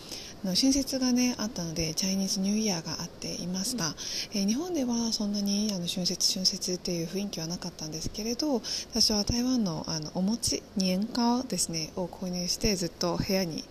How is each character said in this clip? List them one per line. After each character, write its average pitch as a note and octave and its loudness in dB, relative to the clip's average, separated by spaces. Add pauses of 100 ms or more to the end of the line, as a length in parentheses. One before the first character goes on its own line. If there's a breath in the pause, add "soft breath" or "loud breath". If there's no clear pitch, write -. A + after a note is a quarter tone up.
(460 loud breath)
あ F#3+ -2
の、 F3+ 0
春 C4+ 6
節 C4+ 2
が B3+ 4
ね、 B3 4
あ G#3+ -2
っ G#3 0
た F3+ -6
の E3 -4
で、 D#3+ -2
チ - 0
ャ F#3+ 2
イ - 2
ニ G3 0
ー - 0
ズ G3 0
ニ G3 2
ュ - 4
ー G#3 2
イ A3 2
ヤ F3 0
ー - -6
が D#3+ -6
あ E3+ -6
っ F3 -10
て - -8
い F3 -6
ま F#3+ -2
し B3 -2
た。 D#3+ -2 (380 loud breath)
え G3 0
ー、 G3 4
日 G#3+ 4
本 F4 -2
で C#4+ 0
は A#3 0
そ A3 0
ん G3+ 0
な G3+ 0
に、 G3+ 0
あ F#3 -2
の、 E3+ -4
春 F3+ 0
節、 F#3 2
春 F#3 0
節 F#3 0
っ F3+ -2
て - -2
い E3+ 0
う - -4
雰 F#3 -2
囲 G3+ -2
気 - -8
は D#3+ -4
な F3 -4
か F3 -6
っ - -12
た D#3+ -8
ん D#3 -8
で D#3+ -6
す - -4
け G#3 -6
れ A#3 0
ど、 C4+ 2 (300 loud breath)
私 G3+ 6
は G#3 4
台 A#3+ 2
湾 B3 4
の、 D#3+ 0
あ D#3+ -2
の、 D3+ -8
お - 0
餅、 A3 2 (140)
年 F#3+ 2
糕 A#3+ 4
で B3 -4
す - 0
ね、 D#3+ -4
を F#3 -2
購 F#3 -6
入 F3+ -4
し - 0
て D3+ 2
ず E3+ 0
っ E3+ 0
と F3 0
部 - 2
屋 F#3+ 4
に、 D#3 -6